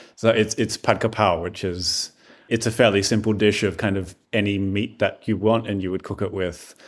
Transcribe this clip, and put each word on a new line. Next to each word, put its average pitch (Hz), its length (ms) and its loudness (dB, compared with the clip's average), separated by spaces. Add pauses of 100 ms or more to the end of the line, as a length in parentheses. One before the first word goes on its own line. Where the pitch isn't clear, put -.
(160)
So 113 120 0
it's, 110 280 2
it's 113 200 -2
pad - 240 0
kapow, 101 420 2
which 90 220 -8
is, 90 480 -4 (380)
it's 117 160 0
a 113 40 0
fairly 107 320 4
simple 107 300 2
dish 104 300 2
of 95 160 -2
kind 98 180 0
of 92 180 -6 (200)
any 101 240 0
meat 98 400 -2
that - 280 -2
you 104 120 0
want, 110 280 2
and 98 160 -4
you 92 80 -4
would 95 120 -4
cook - 180 -8
it 95 120 -4
with 90 420 -6 (140)